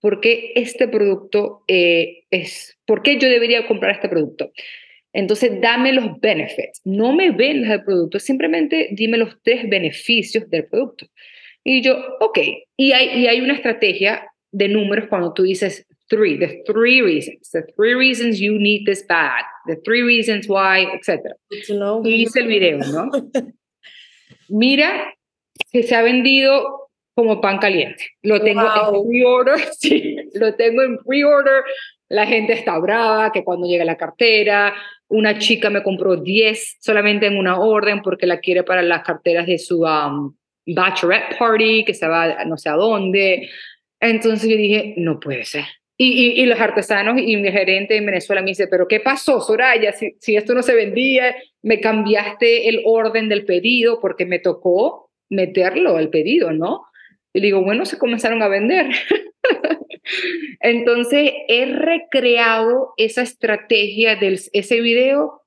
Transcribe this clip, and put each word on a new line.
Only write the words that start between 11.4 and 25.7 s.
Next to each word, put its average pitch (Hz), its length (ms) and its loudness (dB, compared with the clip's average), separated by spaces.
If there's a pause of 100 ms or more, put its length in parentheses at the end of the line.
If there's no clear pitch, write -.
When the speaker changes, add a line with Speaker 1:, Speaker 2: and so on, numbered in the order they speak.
Speaker 1:
Y 262 180 2
yo, 262 140 4 (240)
"Ok". 427 200 2 (360)
Y 269 160 2
hay, 254 300 2
y 240 60 2
hay 240 140 2
una 262 120 0
estrategia 214 760 -2 (240)
de 202 160 0
números 208 400 -2
cuando 175 260 -2
tú 190 100 0
dices 185 420 -2 (240)
three, 208 280 2
the - 280 -4
three 233 360 2
reasons, - 500 -2
the 160 100 -4 (160)
three 226 180 2
reasons 240 440 0
you 208 200 0
need 208 260 0
this 196 220 -2
bag, 143 380 -2 (220)
the 160 100 -6
three 226 260 -2
reasons 226 460 0
why, 190 440 2
etcétera. - 420 -6 (140)
Speaker 2:
Good - 180 -14
to 208 80 -6
know. 202 300 -4
Speaker 1:
Y 226 180 2
hice 233 180 0
el 233 60 -2
video, 185 320 2
¿no? 151 300 -4
Speaker 2:
<laughs> - 440 -6 (960)
Speaker 1:
Mira, 269 640 0 (580)